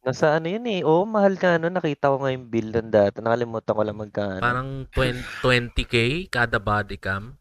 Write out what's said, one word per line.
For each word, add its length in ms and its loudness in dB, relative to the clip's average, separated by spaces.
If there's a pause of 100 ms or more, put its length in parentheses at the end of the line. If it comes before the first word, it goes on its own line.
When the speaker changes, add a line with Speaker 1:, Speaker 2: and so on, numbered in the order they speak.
Speaker 1:
Nasa 320 0
ano 160 0
yun 180 -6
eh. 140 -2
Oo, 240 4
mahal 320 2
ka, 240 2
no? 80 -2
Nakita 400 0
ko 160 0
nga 80 0
yung 160 -8
bill 240 -2
ng 160 -2
data. 320 4
Nakalimutan 500 -2
ko 140 2
lang 160 -6
magkano. 400 -4
Speaker 2:
Parang 280 -2 (200)
twen-, 320 -2 (180)
twenty 460 0
K 100 -6 (320)
kada 300 0
body 400 -2
cam. 440 -8